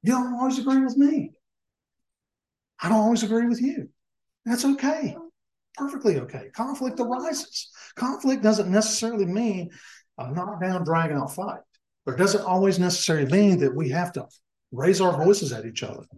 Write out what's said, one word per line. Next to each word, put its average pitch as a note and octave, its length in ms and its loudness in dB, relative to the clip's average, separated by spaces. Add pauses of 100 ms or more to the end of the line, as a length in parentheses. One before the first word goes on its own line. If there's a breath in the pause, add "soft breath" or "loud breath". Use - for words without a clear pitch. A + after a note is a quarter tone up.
You A3 100 2
don't B3 220 0
always C4 240 0
agree C4+ 200 2
with C4 180 2
me. C#4+ 360 2 (1500)
I E3 80 -4
don't A3 120 6
always A3+ 220 2
agree A3+ 240 0
with A#3+ 140 0
you. C#4 300 -4 (560)
That's B3 180 -2
okay. C#4 520 0 (600)
Perfectly C#4 440 -2
okay. A#2+ 340 -12
Conflict B3+ 440 -6
arises. B3 720 -6 (240 loud breath)
Conflict C4 480 -2
doesn't G#3 280 2
necessarily G#3+ 560 0
mean F#3 440 -2 (460 loud breath)
a B2+ 160 -10
knockdown, F3+ 520 -4
drag-out D3+ 500 -2
fight. - 260 -8 (460)
Or B2+ 80 -6
it A#2+ 40 -6
doesn't G3 260 2
always F#3 340 2
necessarily E3 520 0
mean F#3+ 300 6
that C3 140 2
we C#3+ 160 -2
have F3 240 -2
to C3 120 -8 (460)
raise E3+ 300 2
our D3 200 2
voices F3+ 300 4
at A2+ 140 -10
each - 160 -8
other. - 240 -12 (120)